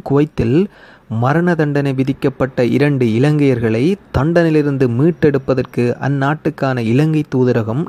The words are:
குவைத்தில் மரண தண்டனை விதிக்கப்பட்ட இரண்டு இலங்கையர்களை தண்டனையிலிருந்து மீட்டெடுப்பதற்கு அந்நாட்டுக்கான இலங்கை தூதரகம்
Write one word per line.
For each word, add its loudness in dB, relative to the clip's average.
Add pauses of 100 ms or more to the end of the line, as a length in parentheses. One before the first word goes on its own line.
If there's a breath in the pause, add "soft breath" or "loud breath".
குவைத்தில் 0 (520 loud breath)
மரண 0
தண்டனை 0
விதிக்கப்பட்ட -2
இரண்டு 2
இலங்கையர்களை 2 (180)
தண்டனையிலிருந்து 0
மீட்டெடுப்பதற்கு 0 (160)
அந்நாட்டுக்கான -2
இலங்கை 0 (120)
தூதரகம் 0